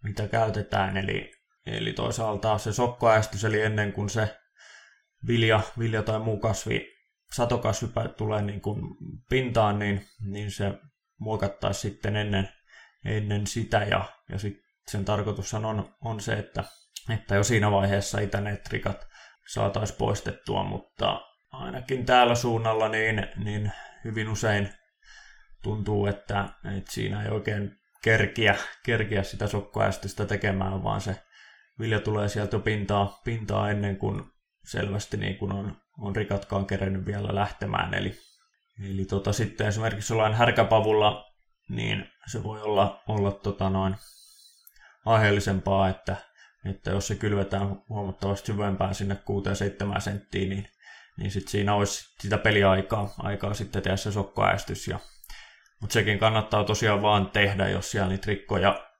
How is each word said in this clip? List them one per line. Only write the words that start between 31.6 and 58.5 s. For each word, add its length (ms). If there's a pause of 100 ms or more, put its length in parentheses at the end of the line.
vilja 200
tulee 300
sieltä 260
jo 40
pintaa, 640
pintaa 460
ennen 280
kuin 260 (420)
selvästi 520
niin 200
kuin 140
on, 260 (200)
on 180
rikatkaan 500
kerennyt 400
vielä 300
lähtemään. 580
Eli, 260 (720)
eli 160
tota, 280
sitten 340
esimerkiksi 460
jollain 200
härkäpavulla, 920 (440)
niin 360 (260)
se 120
voi 180
olla, 460
olla 240
tota 380
noin 260 (1080)
aiheellisempaa, 840
että, 260 (500)
että 240
jos 180
se 80
kylvetään 600 (140)
huomattavasti 560
syvempään 500
sinne 200
kuuteen, 400
seitsemään 460
senttiin, 480
niin, 180 (500)
niin 140
sit 160
siinä 260
olisi 480
sitä 160
peliaikaa, 800
aikaa 360
sitten 280
tehdä 160
se 140
sokkoäästys. 760
Ja, 120 (840)
mut 100
sekin 280
kannattaa 440
tosiaan 380
vaan 280
tehdä, 400
jos 220
siellä 180
niitä 180
rikkoja 600 (100)